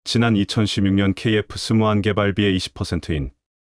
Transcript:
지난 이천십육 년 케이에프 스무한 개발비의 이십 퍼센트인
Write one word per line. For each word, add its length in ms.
지난 320
이천십육 560
년 220
케이에프 440
스무한 440
개발비의 520
이십 200
퍼센트인 560